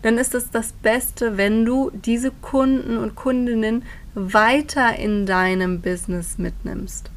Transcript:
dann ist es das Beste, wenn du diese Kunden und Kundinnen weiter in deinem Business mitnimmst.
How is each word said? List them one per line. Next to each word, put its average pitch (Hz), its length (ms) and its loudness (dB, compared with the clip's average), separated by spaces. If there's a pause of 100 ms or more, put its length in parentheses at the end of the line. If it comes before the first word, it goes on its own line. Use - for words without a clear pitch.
dann 226 160 4
ist 254 160 0
es 247 160 -2
das 226 220 -2
Beste, 226 640 0
wenn 208 280 4
du 262 280 2
diese 233 400 0
Kunden 262 640 0
und 220 180 -4
Kundinnen 240 720 0 (300)
weiter 233 840 2
in 208 280 0
deinem 185 540 2
Business 175 580 -4
mitnimmst. - 800 -6